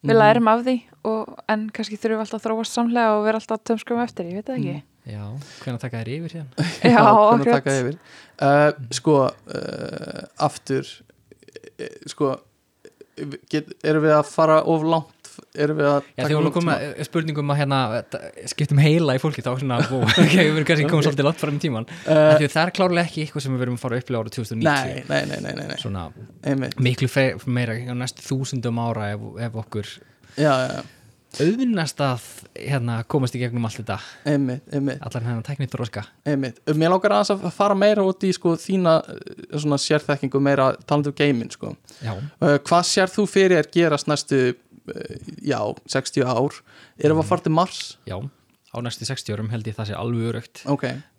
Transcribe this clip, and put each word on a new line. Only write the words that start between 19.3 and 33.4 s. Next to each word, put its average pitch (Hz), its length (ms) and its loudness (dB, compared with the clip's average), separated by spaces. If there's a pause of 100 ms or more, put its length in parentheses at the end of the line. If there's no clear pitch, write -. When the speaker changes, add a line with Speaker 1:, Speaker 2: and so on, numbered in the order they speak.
Speaker 3:
þá 127 160 -4
svona, 135 180 -2 (120)
vó, 254 140 0
<laughs> 110 40 2
ok, 151 320 6
við 156 160 4
erum 151 100 2
kannski 151 220 2
komið 165 60 2
Speaker 2:
Ok. 147 100 4
Speaker 3:
svolítið 143 220 2
langt 160 120 0
fram 147 180 -2
í 147 40 -4
tíman. 143 260 -4 (220)
Speaker 2:
Eh, 151 260 8
Speaker 3:
Af 151 60 8
því 147 60 4
að 135 80 -4
það 160 140 2
er 180 40 -6
klárlega 175 340 2
ekki 156 220 -8
eitthvað 147 140 -8
sem 135 120 -6
við 127 60 -2
verum 123 160 -2
að 117 40 -10
fara 120 180 -4
að 123 60 -4
upplifa 113 200 -4
árið 110 80 -8
tvö 123 120 -8
þúsund 107 80 -10
og 110 120 -6
níutíu. - 0 -
Speaker 2:
Nei, 135 460 0
nei, 143 160 0
nei, 143 160 -6
nei, - 120 -8
nei, - 140 -8
nei. - 100 -8
Speaker 3:
Svona 92 340 -8 (320)
Speaker 2:
Einmitt. 135 340 -2
Speaker 3:
miklu 123 320 0
fe-, 131 260 0 (100)
meira 123 300 -2
á 123 180 -10
næstu 123 300 -8
þúsundum 123 560 -4
ára 110 340 -4
ef, 104 60 -8 (220)
ef 117 120 -6
okkur - 460 -10 (380)
Speaker 2:
Já, 147 160 4
já, 131 140 0 (100)
já. - 60 -10 (500)
Speaker 3:
Auðnast 208 640 0
að, 131 280 -2 (300)
hérna, 120 520 -2
komast 131 280 0
í 120 60 -6